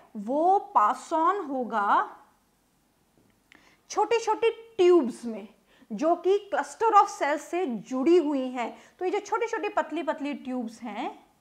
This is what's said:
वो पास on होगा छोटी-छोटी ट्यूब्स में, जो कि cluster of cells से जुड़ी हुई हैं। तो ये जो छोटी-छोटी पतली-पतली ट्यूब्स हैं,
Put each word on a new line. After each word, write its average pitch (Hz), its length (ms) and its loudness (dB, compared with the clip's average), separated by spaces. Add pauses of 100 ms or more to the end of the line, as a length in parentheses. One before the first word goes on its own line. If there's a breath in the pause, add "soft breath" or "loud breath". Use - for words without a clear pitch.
(160 loud breath)
वो 302 420 2
पास 302 540 0
on 339 360 0
होगा 247 680 -2 (1700 soft breath)
छोटी-छोटी 427 600 0
ट्यूब्स 349 720 2
में, 214 240 -10 (440 soft breath)
जो 302 240 2
कि 381 380 0
cluster 440 380 -2
of 403 140 8
cells 294 320 -2
से 349 280 -4
जुड़ी 262 500 0
हुई 285 320 0
हैं। 247 300 -8 (200 loud breath)
तो 359 60 -6
ये 370 60 -2
जो 403 80 -2
छोटी-छोटी 440 500 -4
पतली-पतली 302 640 -4
ट्यूब्स 254 480 -10
हैं, 240 440 -10 (140)